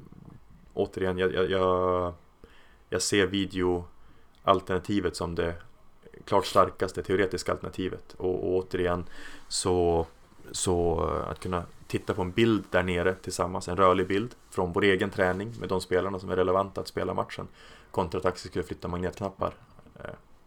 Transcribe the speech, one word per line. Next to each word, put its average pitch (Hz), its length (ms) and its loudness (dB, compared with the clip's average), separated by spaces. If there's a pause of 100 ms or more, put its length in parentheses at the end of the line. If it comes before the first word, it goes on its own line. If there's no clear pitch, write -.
(760)
återigen, 92 440 0
jag, 92 160 2
jag, 92 160 2
jag, 92 640 2 (720)
jag 92 140 -2
ser 101 240 4
videoalternativet 92 1900 -2
som 87 180 -4
det 85 200 -2 (720)
klart 98 220 2
starkaste 92 560 2
teoretiska 92 500 0
alternativet. 90 680 -6
Och, 90 160 0
och 90 220 0
återigen 90 480 0 (440)
så, 85 580 2 (460)
så, 85 560 2
eh, 76 220 -2
att - 100 -10
kunna 90 220 -4 (240)
titta - 280 -4
på 95 80 -2
en 90 100 -4
bild 113 380 4
där 90 120 4
nere 90 320 0
tillsammans, 92 540 -4
en 90 80 -2
rörlig 92 320 6
bild 101 260 -2 (160)
från 90 220 -2
vår 98 120 2
egen 98 260 4
träning 95 500 0
med 92 80 -6
de 92 120 0
spelarna 90 380 0
som 95 120 -8
är 92 60 -2
relevanta 92 440 2
att 92 80 -8
spela 92 260 -4
matchen 98 340 -6 (420)
kontra 92 280 -2
att 90 80 0
Axel - 240 -4
skulle 90 140 -4
flytta - 240 -10
magnetknappar, 90 680 -4 (440)
eh, - 60 -16 (420)